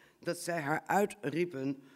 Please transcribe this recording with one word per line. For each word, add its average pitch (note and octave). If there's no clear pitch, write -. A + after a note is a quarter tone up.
dat E3+
zij E3+
haar D3+
uitriepen D#3+